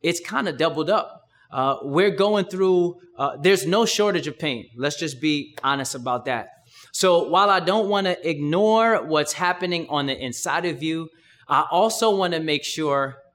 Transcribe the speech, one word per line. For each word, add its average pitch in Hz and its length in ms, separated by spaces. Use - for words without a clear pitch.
it's 170 180
kinda 220 320
doubled 156 380
up. - 320
Uh, 131 340
we're 165 280
going 196 320
through, 180 520
uh, 139 240
there's 185 240
no 202 200
shortage 202 420
of 147 100
pain. 127 280
Let's 143 220
just 139 220
be 147 420
honest 135 320
about 123 300
that. 120 240
So 175 380
while 190 200
I 190 120
don't 196 260
wanna 196 360
ignore 196 840
what's 151 240
happening 180 580
on 143 180
the 135 120
inside 139 460
of 147 180
you, 160 240
I 147 240
also 220 420
wanna 175 280
make 151 240
sure 139 520